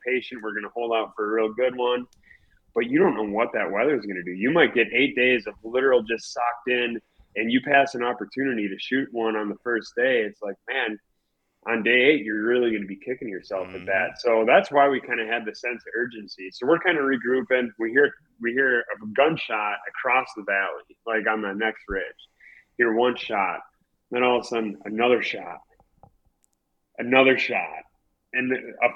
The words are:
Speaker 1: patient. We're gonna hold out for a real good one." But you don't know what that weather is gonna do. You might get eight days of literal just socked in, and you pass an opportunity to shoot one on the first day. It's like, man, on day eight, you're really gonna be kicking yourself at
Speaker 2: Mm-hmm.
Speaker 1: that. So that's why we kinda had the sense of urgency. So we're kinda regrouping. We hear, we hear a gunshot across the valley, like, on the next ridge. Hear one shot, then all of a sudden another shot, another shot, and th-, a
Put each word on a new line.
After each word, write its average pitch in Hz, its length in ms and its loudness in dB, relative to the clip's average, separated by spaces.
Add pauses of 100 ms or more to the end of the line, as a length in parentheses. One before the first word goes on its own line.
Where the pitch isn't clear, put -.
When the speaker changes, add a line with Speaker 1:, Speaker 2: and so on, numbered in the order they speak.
Speaker 1:
patient. 123 380 -4
We're 107 100 -8
gonna 104 160 -8
hold 117 240 -4
out 107 220 -2
for 107 100 -2
a 107 80 -2
real 110 200 2
good 123 220 0
one." 123 300 0 (680)
But 120 160 0
you 147 80 4
don't 180 160 4
know 110 80 -4
what 107 300 0
that 101 180 -2
weather 123 240 2
is 104 100 -4
gonna 95 160 -8
do. 87 120 -8
You 101 180 0
might 156 240 4
get 110 180 2
eight 120 220 0
days 123 320 2
of 101 160 -8
literal 127 400 2
just 110 280 -6
socked 120 360 -4
in, 120 340 -2 (360)
and 113 140 -2
you 131 100 2
pass 139 340 2
an 120 80 -4
opportunity 120 680 -4
to 95 80 -10
shoot 135 340 -4
one 113 240 -2
on 107 140 -4
the 101 140 -8
first 113 320 -4
day. 123 260 2
It's 104 220 -8
like, 101 140 -8 (120)
man, 120 300 -4 (680)
on 113 160 -2
day 120 220 4
eight, 135 220 4
you're 107 180 -4
really 120 320 2
gonna 104 100 -6
be 95 120 -10
kicking 123 320 -10
yourself 92 400 -8
at 92 60 -12
Speaker 2:
Mm-hmm. 92 100 -12
Speaker 1:
that. 95 340 -2
So 113 260 4
that's 156 240 6
why 143 200 4
we 135 100 0
kinda 117 260 -4
had 113 200 -4
the 107 100 -8
sense 120 320 -8
of - 80 -12
urgency. 107 560 -8
So 123 160 -8
we're 165 120 6
kinda 165 220 2
regrouping. 127 800 0
We 113 120 -2
hear, 139 220 4 (280)
we 117 100 -2
hear 127 300 2
a 107 240 -8 (100)
gunshot 113 640 2 (100)
across 127 480 0
the 107 80 -10
valley, 98 600 -2
like, 110 200 -2
on 110 160 0
the 101 120 -2
next 110 340 -2
ridge. 92 400 -8 (500)
Hear 120 160 4
one 120 220 2
shot, 95 460 -2 (500)
then 123 120 0
all 123 160 4
of 113 40 -6
a - 40 -14
sudden 113 360 -4
another 113 380 2
shot, 90 400 -8 (1400)
another 131 400 6
shot, 90 460 -4 (500)
and 127 180 -2
th-, 120 300 -6
a 120 140 4